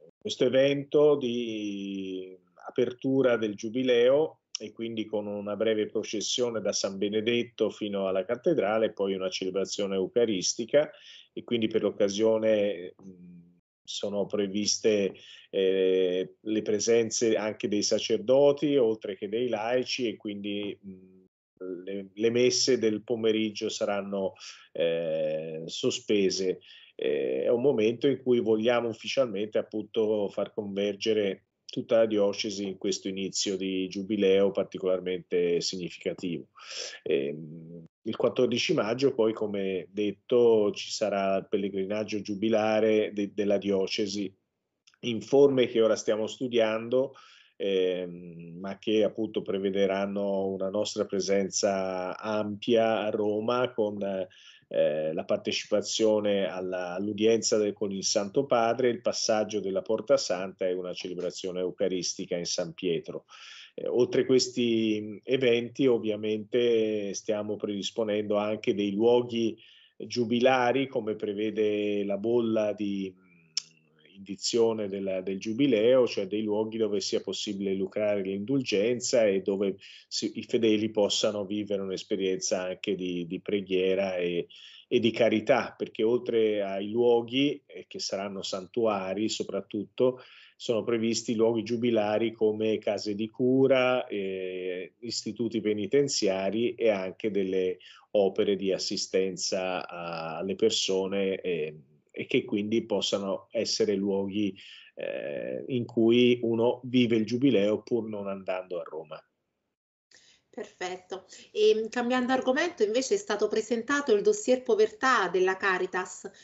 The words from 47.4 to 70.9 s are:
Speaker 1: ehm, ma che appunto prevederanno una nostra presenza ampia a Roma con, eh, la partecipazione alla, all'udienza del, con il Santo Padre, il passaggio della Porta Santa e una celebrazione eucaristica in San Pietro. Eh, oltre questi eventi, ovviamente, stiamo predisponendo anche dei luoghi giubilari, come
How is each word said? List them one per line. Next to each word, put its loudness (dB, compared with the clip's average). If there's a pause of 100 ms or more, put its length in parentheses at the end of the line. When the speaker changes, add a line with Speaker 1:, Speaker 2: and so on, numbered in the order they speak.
Speaker 1:
ehm, -2
ma -10
che 2
appunto -2
prevederanno -2
una -4
nostra -2
presenza -2
ampia 0
a -2
Roma 0
con, -2 (420)
eh, 0
la -4
partecipazione 0
alla, -6
all'udienza 2
del, 2
con -4
il -6
Santo 0
Padre, 2
il 0
passaggio 0
della -2
Porta 2
Santa -4
e 0
una -4
celebrazione -6
eucaristica -4
in -6
San -4
Pietro. -4 (480)
Eh, -8
oltre 2
questi 2
eventi, 0
ovviamente, 0
stiamo -4
predisponendo -2
anche 0
dei 0
luoghi 2 (400)
giubilari, 2
come -4